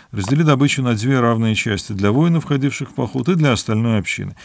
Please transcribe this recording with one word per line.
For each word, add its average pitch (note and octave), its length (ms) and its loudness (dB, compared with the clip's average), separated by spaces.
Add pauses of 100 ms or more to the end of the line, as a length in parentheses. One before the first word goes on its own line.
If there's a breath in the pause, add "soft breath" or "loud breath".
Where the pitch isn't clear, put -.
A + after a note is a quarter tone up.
(100)
Раздели A2+ 320 0
добычу C#3+ 400 2
на B2 120 0
две B2+ 260 0
равные A2+ 340 2
части, G#2 380 -4
для G2+ 180 0
воинов, D#3+ 340 2
входивших C#3 460 -2
в - 40 -20
поход, C3+ 340 -4
и F#3 80 2
для D3+ 160 4
остальной A2+ 480 0
общины". F#2+ 320 -6 (120)